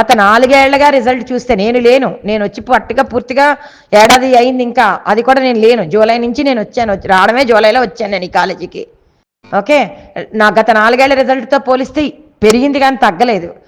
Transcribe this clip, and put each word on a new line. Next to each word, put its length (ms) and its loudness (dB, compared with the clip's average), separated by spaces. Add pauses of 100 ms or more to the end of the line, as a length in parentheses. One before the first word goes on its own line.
గత 100 0
నాలుగేళ్లగా 760 4
రిజల్ట్ 420 -2
చూస్తే, 240 -2
నేను 240 -2
లేను, 360 0 (100)
నేను 200 -4
వచ్చి 160 -10
పట్టుగా 420 -2
పూర్తిగా 540 -2 (360)
ఏడాది 440 4
అయింది 260 0
ఇంకా, 440 -2
అది 140 0
కూడా 200 0
నేను 180 -2
లేను. 300 2
జూలై 280 0
నుంచి 260 -4
నేను 180 -2
వచ్చాను, 320 -4
వచ్చి, 140 -8
రావడమే 360 2
జూలైలో 380 2
వచ్చాను 300 -6
నేను 120 -6
ఈ 40 -12
కాలేజీకి. 600 -6 (680)
ఓకే, 400 -2 (360)
నా 160 2 (100)
గత 120 0
నాలుగేళ్ల 420 2
రిజల్ట్తో 440 -2
పోలిస్తే 560 -4 (300)
పెరిగింది 360 0
కానీ 160 2
తగ్గలేదు. 580 -2 (140)